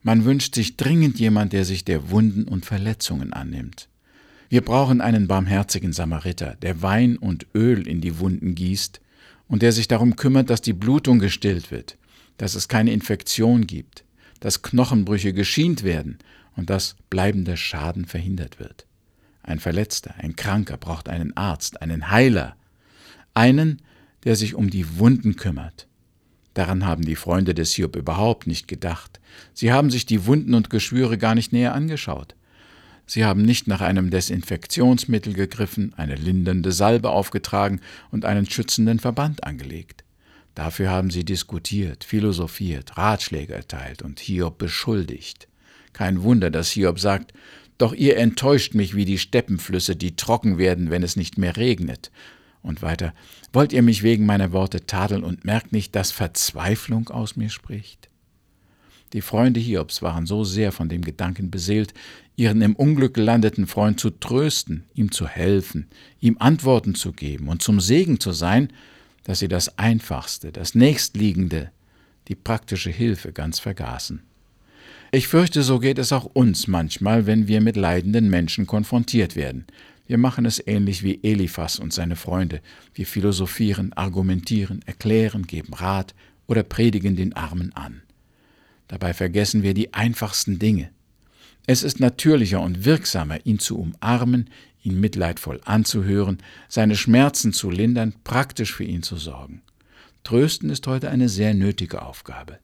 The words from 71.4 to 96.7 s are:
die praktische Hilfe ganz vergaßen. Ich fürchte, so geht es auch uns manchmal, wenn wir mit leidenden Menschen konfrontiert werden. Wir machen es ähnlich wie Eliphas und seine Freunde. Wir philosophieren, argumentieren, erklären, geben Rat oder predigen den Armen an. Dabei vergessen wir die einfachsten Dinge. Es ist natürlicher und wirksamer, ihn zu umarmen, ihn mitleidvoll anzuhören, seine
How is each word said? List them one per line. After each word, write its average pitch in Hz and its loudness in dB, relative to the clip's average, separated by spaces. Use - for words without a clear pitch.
die - -6
praktische - -6
Hilfe 98 -2
ganz 80 -6
vergaßen. - -8
Ich 131 2
fürchte, 165 4
so 131 4
geht 131 2
es 127 0
auch 131 0
uns 117 2
manchmal, 98 0
wenn 107 4
wir 107 4
mit 110 2
leidenden 98 2
Menschen 90 0
konfrontiert 110 0
werden. 64 -6
Wir 120 0
machen 123 2
es 113 -2
ähnlich 101 0
wie 98 -2
Eliphas 95 -2
und 82 -8
seine 85 -4
Freunde. 82 -4
Wir 98 -8
philosophieren, 98 -2
argumentieren, 95 -2
erklären, 107 0
geben - -10
Rat 95 -4
oder 110 2
predigen 101 2
den 92 -2
Armen 82 -6
an. - -14
Dabei 90 -4
vergessen 101 0
wir 98 2
die 104 -2
einfachsten 107 -2
Dinge. 95 0
Es 127 2
ist - -4
natürlicher 123 4
und 90 -4
wirksamer, 85 0
ihn 107 2
zu - -4
umarmen, 120 0
ihn 92 0
mitleidvoll 85 -2
anzuhören, 98 0
seine 107 2